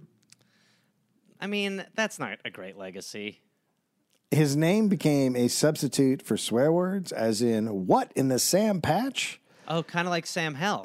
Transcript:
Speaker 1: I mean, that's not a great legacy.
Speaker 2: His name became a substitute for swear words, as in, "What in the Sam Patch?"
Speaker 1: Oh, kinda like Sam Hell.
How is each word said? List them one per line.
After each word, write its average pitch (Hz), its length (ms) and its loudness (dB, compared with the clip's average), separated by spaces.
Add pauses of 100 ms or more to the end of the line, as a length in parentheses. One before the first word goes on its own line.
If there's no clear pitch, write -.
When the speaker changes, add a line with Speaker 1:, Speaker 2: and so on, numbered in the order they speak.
(1400)
Speaker 1:
I 185 60 -8
mean, 202 380 -4 (100)
that's 220 240 -2
not 107 260 -6
a 113 60 -8
great 95 260 -16
legacy. 98 640 -12 (920)
Speaker 2:
His 147 260 4
name 190 320 4
became 143 480 2
a 123 120 2
substitute 139 720 2
for 110 140 -2
swear 123 340 2
words, 180 420 0
as 113 300 0
in, 110 440 0
"What 247 280 2
in 135 140 2
the 127 100 2
Sam 196 420 2
Patch?" 220 600 -2 (260)
Speaker 1:
Oh, 160 160 -2
kinda 175 280 -4
like 170 160 -2
Sam 160 280 -4
Hell. 180 300 -2